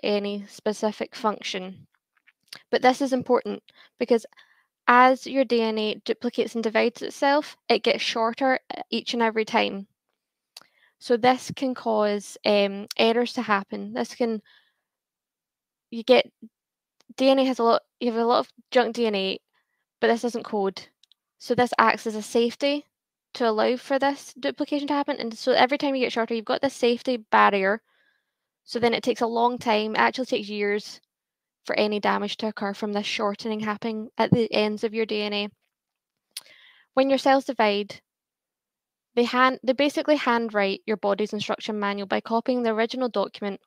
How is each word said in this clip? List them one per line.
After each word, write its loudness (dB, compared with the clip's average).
any -2
specific -6
function. -6
But 0
this 4
is 0
important -2
because 0
as 6
your 0
D 0
N -2
A -4
duplicates -4
and -4
divides 0
itself, 0
it 2
gets 0
shorter, -2
uh, -14
each -6
and 0
every 0
time. -2
So 0
this 2
can -4
cause, -2
um, 2
errors 2
to -4
happen. -2
This -6
can, -2
you -10
get, 6
D 4
N 6
A 4
has 0
a 0
lot, 4
you 0
have -2
a 0
lot 4
of -8
junk 2
D 0
N 0
A, -2
but 2
this 2
doesn't -4
code. -4
So -2
this 2
acts 4
as -6
a -6
safety 0
to 0
allow 2
for -2
this -2
duplication -4
to 0
happen. -2
And -8
so 0
every 4
time 0
you 0
get -2
shorter, -4
you've -6
got -2
this -2
safety 0
barrier. 4
So -8
then 2
it -2
takes -2
a 0
long 0
time, 0
it 0
actually 0
takes -4
years -4
for -2
any 0
damage -2
to -6
occur -4
from -6
this -4
shortening -4
happening -6
at 2
the 4
ends 0
of -4
your -2
D -4
N -6
A. -4
When 2
your 4
cells 4
divide, -2
they 4
hand-, 2
they 0
basically 2
handwrite 0
your -2
body's -2
instruction -6
manual -4
by 0
copying -2
the 2
original -2
document -4